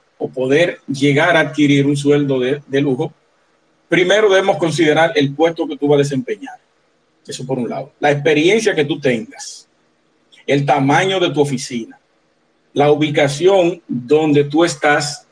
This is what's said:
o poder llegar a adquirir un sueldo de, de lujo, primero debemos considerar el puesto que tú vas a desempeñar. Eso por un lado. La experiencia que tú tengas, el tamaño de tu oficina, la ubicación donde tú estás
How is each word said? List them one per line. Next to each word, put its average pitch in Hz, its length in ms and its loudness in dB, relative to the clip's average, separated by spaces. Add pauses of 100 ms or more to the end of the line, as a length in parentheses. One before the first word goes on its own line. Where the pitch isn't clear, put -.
(180)
o - 100 -8
poder 143 600 0
llegar 143 480 2
a 160 40 2
adquirir 143 460 0
un 147 100 0
sueldo 143 440 0
de, 139 260 -4
de 135 140 -2
lujo, 147 320 -2 (760)
primero 185 400 2
debemos 190 280 2
considerar 160 580 2
el 139 200 0
puesto 165 340 -2
que 147 80 -8
tú 143 100 -4
vas 147 100 4
a - 20 2
desempeñar. 131 580 -4 (680)
Eso - 220 -14
por 131 120 -4
un 117 100 -6
lado. - 320 -10
La 147 100 2
experiencia 165 640 2
que 156 100 0
tú 151 140 -6
tengas, - 720 -6 (800)
el 143 200 0
tamaño 156 540 0
de 165 100 0
tu 143 120 0
oficina, 127 580 -6 (720)
la 147 180 2
ubicación 160 1000 2
donde 143 560 2
tú 151 200 0
estás 156 680 -2